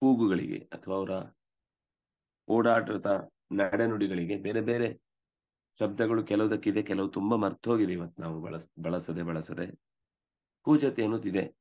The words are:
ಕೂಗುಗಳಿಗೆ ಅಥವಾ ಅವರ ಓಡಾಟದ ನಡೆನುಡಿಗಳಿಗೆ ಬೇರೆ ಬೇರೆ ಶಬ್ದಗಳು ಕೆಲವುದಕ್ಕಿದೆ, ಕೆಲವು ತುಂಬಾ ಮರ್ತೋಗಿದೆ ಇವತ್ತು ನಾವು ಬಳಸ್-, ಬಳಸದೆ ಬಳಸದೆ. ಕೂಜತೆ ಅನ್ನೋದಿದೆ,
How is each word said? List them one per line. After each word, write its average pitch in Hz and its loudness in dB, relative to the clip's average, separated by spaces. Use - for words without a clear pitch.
ಕೂಗುಗಳಿಗೆ 113 4
ಅಥವಾ 95 -6
ಅವರ 95 -2
ಓಡಾಟದ 113 2
ನಡೆನುಡಿಗಳಿಗೆ 98 0
ಬೇರೆ 104 -4
ಬೇರೆ 117 0
ಶಬ್ದಗಳು 110 0
ಕೆಲವುದಕ್ಕಿದೆ, 104 2
ಕೆಲವು 98 0
ತುಂಬಾ 104 0
ಮರ್ತೋಗಿದೆ 104 2
ಇವತ್ತು 85 -6
ನಾವು 80 -6
ಬಳಸ್-, 82 -10
ಬಳಸದೆ 85 -4
ಬಳಸದೆ. 85 -6
ಕೂಜತೆ 143 4
ಅನ್ನೋದಿದೆ, 107 -2